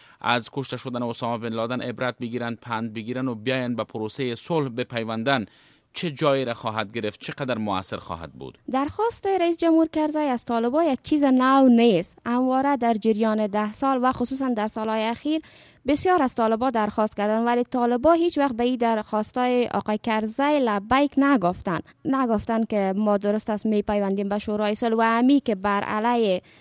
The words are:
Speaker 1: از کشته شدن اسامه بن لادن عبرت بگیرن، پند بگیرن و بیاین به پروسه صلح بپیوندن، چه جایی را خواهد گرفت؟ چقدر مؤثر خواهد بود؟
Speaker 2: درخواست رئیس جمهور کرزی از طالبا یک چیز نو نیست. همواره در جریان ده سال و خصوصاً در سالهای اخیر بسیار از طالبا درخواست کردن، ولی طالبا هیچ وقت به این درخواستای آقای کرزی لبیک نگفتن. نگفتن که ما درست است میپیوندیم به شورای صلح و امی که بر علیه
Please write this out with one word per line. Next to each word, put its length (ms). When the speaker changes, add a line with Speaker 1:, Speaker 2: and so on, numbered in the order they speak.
Speaker 1:
از 320
کشته 240
شدن 260
اسامه 360
بن 160
لادن 280
عبرت 360
بگیرن، 440
پند 320
بگیرن 340
و 60
بیاین 420
به 80
پروسه 500
صلح 340
بپیوندن، 800
چه 180
جایی 340
را 100
خواهد 380
گرفت؟ 280
چقدر 380
مؤثر 380
خواهد 360
بود؟ 260
Speaker 2:
درخواست 540
رئیس 300
جمهور 320
کرزی 300
از 260
طالبا 400
یک 180
چیز 220
نو 440
نیست. 580
همواره 500
در 180
جریان 520
ده 260
سال 300
و 100
خصوصاً 360
در 200
سالهای 340
اخیر 400
بسیار 360
از 120
طالبا 360
درخواست 460
کردن، 280
ولی 200
طالبا 480
هیچ 260
وقت 140
به 120
این 120
درخواستای 920
آقای 340
کرزی 400
لبیک 760
نگفتن. 640
نگفتن 600
که 320
ما 200
درست 340
است 160
میپیوندیم 640
به 100
شورای 360
صلح 220
و 80
امی 360
که 140
بر 300
علیه 580